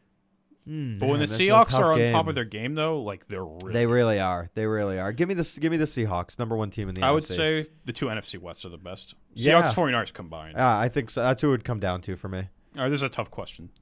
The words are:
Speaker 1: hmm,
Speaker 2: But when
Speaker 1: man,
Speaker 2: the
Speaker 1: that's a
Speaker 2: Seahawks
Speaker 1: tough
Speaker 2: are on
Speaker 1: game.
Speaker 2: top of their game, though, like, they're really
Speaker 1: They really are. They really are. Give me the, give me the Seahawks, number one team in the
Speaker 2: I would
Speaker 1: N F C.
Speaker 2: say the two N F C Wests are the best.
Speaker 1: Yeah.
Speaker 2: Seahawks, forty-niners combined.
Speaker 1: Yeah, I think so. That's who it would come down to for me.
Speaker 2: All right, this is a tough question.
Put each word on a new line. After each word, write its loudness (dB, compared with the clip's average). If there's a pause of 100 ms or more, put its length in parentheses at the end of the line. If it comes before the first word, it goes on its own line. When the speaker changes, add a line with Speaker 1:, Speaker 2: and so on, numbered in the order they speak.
(640)
Speaker 1:
hmm, -6
Speaker 2:
But 0
when 4
Speaker 1:
man, 2
Speaker 2:
the -2
Speaker 1:
that's 0
a 6
Speaker 2:
Seahawks 8
Speaker 1:
tough 4
Speaker 2:
are 6
on 4
Speaker 1:
game. 4
Speaker 2:
top 4
of -2
their -2
game, -6
though, 0
like, -8
they're -6
really -10
Speaker 1:
They 4
really 4
are. -2
They -2
really 0
are. -4
Give 0
me -4
the, -4
give 2
me 0
the 2
Seahawks, -4
number -4
one -2
team -6
in -6
the -4
Speaker 2:
I 4
would 2
Speaker 1:
N -10
F -12
C. -4
Speaker 2:
say 0 (200)
the -8
two -4
N -6
F -12
C -12
Wests -14
are -12
the -16
best. -14 (180)
Speaker 1:
Yeah. 6
Speaker 2:
Seahawks, 2
forty-niners 0
combined. -12
Speaker 1:
Yeah, 4
I 2
think -4
so. -4
That's 2
who 2
it 4
would 0
come -4
down -2
to -8
for -12
me. -6 (300)
Speaker 2:
All -4
right, 0
this 0
is -2
a -2
tough -8
question. -14 (100)